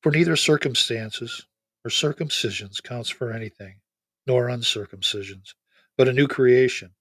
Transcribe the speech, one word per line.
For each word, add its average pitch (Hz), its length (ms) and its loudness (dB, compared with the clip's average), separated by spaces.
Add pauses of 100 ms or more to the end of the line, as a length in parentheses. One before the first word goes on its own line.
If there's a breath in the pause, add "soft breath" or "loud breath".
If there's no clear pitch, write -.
For 156 80 4
neither 165 240 4
circumstances 117 1120 -2 (360)
or 113 60 -6
circumcisions 113 920 -4
counts 120 260 -8
for 120 220 -8
anything, 104 500 -12 (440)
nor 123 240 2
uncircumcisions, 101 1040 -6 (420)
but 131 100 6
a 127 60 0
new 139 140 4
creation. 127 720 2